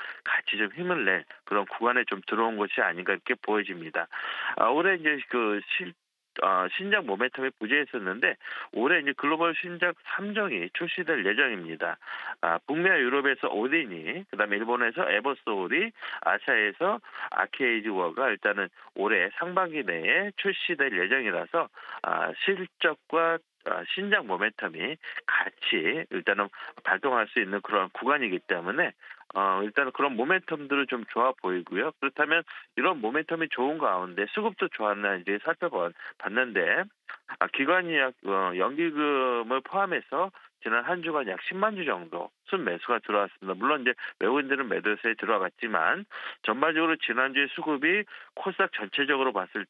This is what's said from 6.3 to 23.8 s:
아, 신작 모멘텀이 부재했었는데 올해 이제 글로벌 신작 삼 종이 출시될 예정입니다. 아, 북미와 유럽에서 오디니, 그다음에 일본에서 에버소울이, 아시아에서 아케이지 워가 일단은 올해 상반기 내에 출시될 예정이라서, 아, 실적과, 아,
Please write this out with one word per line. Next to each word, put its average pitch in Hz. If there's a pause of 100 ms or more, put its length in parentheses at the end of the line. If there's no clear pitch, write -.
아, 92
신작 196
모멘텀이 127
부재했었는데 113 (380)
올해 147
이제 139
글로벌 160
신작 175 (100)
삼 202
종이 143
출시될 160
예정입니다. 90 (440)
아, 85
북미와 175
유럽에서 135
오디니, 120
그다음에 101
일본에서 117
에버소울이, 113 (300)
아시아에서 113 (300)
아케이지 110
워가 92
일단은 101 (260)
올해 98
상반기 175
내에 107
출시될 139
예정이라서, 101 (320)
아, 85 (100)
실적과, 165 (280)
아, - (120)